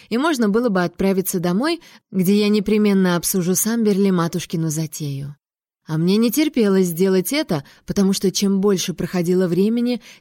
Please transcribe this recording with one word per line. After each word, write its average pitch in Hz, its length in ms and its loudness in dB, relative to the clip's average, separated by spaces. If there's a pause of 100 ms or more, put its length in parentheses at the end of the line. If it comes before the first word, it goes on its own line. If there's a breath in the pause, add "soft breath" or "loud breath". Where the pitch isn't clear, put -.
и 220 80 -2
можно 262 300 0
было 226 220 2
бы 185 140 0
отправиться 190 560 -2
домой, 226 420 -2 (300 loud breath)
где 190 280 2
я 208 80 2
непременно 202 720 2
обсужу 180 380 -2
с - 120 -2
Амберли 208 440 2
матушкину 165 580 -2
затею. 147 680 -8 (500)
А 156 120 -4
мне 180 180 2
не 226 160 2
терпелось 214 560 2
сделать 185 460 0
это, 196 320 -2 (200 loud breath)
потому 196 280 0
что 190 180 0
чем 196 300 0
больше 190 320 0
проходило 180 560 -2
времени, 226 520 0 (200 loud breath)